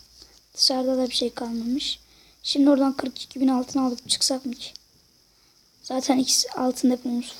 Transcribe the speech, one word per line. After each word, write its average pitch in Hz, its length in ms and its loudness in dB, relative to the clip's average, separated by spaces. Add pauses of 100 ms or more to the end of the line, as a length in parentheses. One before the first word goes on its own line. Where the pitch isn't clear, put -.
(580)
Dışarıda 262 400 2
da 254 120 0
bir - 60 -6
şey 233 180 -2
kalmamış. 233 680 -4 (440)
Şimdi 277 260 4
oradan 269 240 4
kırk 269 280 -6
iki - 200 -8
bin 269 60 4
altın 254 320 0
alıp 247 300 -2
çıksak - 360 -2
mı 240 80 -6
ki? - 180 -14 (1120)
Zaten 262 340 0
ikisi - 340 0
altın 254 400 2
depomuz 240 480 -4